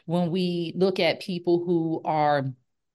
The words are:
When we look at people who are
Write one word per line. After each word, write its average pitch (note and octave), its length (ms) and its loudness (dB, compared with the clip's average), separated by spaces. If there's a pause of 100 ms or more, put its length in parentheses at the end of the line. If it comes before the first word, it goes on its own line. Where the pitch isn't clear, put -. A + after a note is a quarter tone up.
When E3+ 260 0
we F3 460 -2
look F#3+ 240 2
at D#3+ 180 2
people F3 460 0
who E3 400 0
are D3 400 2 (500)